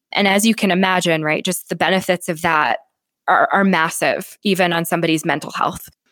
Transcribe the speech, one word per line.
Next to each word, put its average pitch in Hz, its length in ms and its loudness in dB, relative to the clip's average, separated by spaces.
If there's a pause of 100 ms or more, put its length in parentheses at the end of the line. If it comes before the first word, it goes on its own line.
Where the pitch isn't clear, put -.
(120)
And 208 160 0
as 202 180 2
you 226 100 4
can 196 160 0
imagine, 180 520 2
right, 156 220 -2
just - 240 -6
the 180 60 -4
benefits 180 540 0
of 160 120 -4
that 156 380 0 (480)
are, - 240 4
are 196 120 2
massive, 165 800 0
even 180 300 0
on 170 120 -2
somebody's 165 380 -2
mental 151 280 -4
health. - 360 -6 (240)